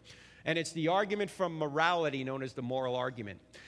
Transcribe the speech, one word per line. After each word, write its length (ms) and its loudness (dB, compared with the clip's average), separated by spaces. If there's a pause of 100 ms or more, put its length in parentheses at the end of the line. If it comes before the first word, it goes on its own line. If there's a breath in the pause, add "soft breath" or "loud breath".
(440 loud breath)
And 140 0
it's 140 -4
the 160 0
argument 420 2
from 260 -2
morality 640 2
known 200 -4
as 100 -6
the 100 -8
moral 340 0
argument. 440 -4 (280 loud breath)